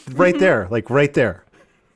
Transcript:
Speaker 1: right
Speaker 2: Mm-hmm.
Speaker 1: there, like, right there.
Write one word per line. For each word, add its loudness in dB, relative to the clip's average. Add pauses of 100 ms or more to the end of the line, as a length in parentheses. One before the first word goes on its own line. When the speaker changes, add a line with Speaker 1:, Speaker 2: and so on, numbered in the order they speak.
(140)
Speaker 1:
right 2
Speaker 2:
Mm-hmm. -4
Speaker 1:
there, 2
like, -4
right 0
there. -2 (520)